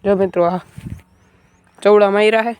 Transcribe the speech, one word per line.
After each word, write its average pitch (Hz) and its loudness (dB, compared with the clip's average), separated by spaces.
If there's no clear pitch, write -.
જો 196 0
મિત્રો, 185 -2
આ 175 -4
ચવડા 208 4
માયરા 214 0
છે 233 -8